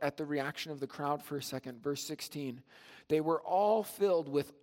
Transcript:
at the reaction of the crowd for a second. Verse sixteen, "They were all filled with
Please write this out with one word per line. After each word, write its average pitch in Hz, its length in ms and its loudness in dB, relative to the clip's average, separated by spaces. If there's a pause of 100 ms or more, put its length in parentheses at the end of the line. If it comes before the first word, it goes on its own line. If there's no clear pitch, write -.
at 143 160 -2
the 156 80 -4
reaction 147 460 -4
of 143 80 -8
the 139 60 -4
crowd 147 360 -2
for 147 160 -6
a 131 40 -6
second. 127 400 -10
Verse 143 220 -2
sixteen, 139 580 -8 (460)
"They 156 140 4
were 160 180 2
all 208 420 4
filled 185 460 2
with 143 240 2 (100)